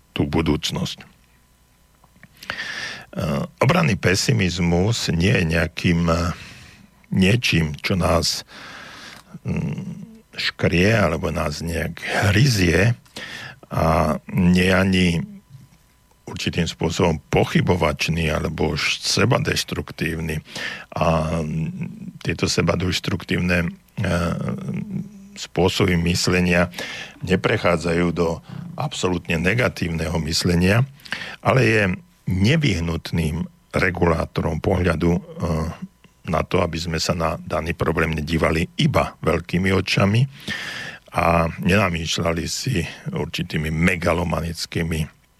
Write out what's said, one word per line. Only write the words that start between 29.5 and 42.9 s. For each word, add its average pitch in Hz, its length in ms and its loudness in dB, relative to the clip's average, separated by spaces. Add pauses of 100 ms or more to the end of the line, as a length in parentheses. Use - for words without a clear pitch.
myslenia, 90 640 4 (580)
ale 120 220 4
je 110 180 4 (460)
nevyhnutným 85 1120 0 (300)
regulátorom 85 920 0
pohľadu, 87 480 2
e, 87 100 2 (1040)
na 82 240 0
to, 90 160 2
aby 82 160 -2
sme 80 240 -4
sa - 80 0
na 82 240 0
daný 82 400 -4
problém 80 400 0
nedívali 80 480 2 (160)
iba 101 400 2
veľkými 87 560 0
očami 101 480 2 (880)
a 85 480 2
nenamýšľali 85 880 0
si - 320 -2 (320)